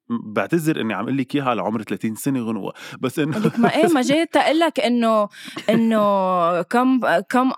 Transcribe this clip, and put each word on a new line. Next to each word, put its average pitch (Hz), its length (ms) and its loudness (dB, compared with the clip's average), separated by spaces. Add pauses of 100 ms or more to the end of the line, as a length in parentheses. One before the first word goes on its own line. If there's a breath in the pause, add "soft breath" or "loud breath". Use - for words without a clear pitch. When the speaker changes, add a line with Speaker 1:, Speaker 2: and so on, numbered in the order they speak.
(100)
Speaker 1:
بعتذر 117 720 -2
إني 113 140 -2
عم 101 120 -6
قلك 135 280 -2
إياها 143 100 -2
على 110 180 0
عمر 107 200 -2
ثلاثين 110 320 -4
سنة 135 260 -2
غنوة، 107 320 -6 (280 loud breath)
بس 131 180 -4
إنه 156 200 0
Speaker 2:
لك 233 220 0
ما، 233 160 2
إيه، 320 120 4
ما 277 180 2
Speaker 1:
<laughs> 269 40 0
Speaker 2:
جاي 311 160 2
تقلك 302 540 2
إنه، 226 480 2 (420 loud breath)
إنه 196 920 2
come، 254 380 2 (340)
come 254 240 2